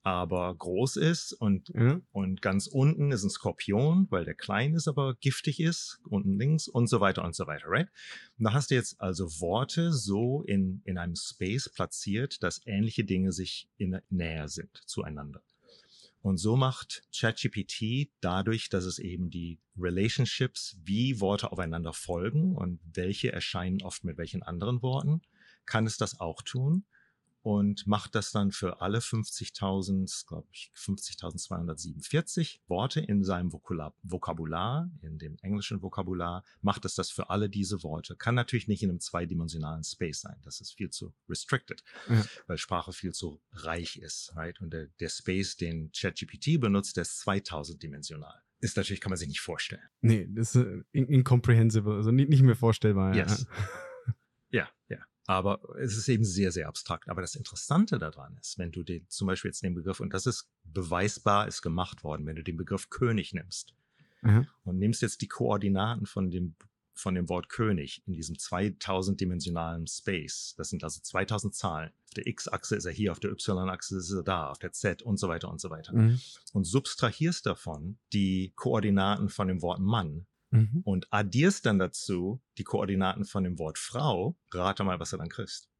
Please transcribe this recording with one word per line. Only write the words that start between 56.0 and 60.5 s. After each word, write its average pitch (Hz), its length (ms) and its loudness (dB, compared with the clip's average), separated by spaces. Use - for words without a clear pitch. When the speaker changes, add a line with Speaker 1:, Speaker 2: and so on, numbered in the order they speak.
Speaker 1:
eben 113 160 6
sehr, 92 260 2
sehr 80 160 -4
abstrakt. - 420 -6
Aber 90 120 -4
das 90 160 -6
Interessante 147 640 2
daran 76 380 -8
ist, - 200 -10
wenn 85 140 -4
du 87 100 -6
den, 87 260 -8
zum 98 200 -2
Beispiel 92 220 0
jetzt - 120 -10
den 90 120 -2
Begriff, 87 260 -4
und 101 120 -4
das 98 140 -2
ist - 240 -4